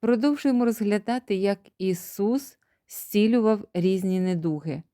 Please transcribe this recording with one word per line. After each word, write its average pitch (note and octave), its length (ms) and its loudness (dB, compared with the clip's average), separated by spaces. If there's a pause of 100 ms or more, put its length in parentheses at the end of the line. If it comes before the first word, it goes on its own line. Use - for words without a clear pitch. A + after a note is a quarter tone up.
продовжуємо B3 640 2
розглядати, A3 680 -2
як G3 240 0 (200)
Ісус G3 800 -4 (300)
зцілював A3 840 2
різні F#3 460 0
недуги. D#3+ 640 -2 (120)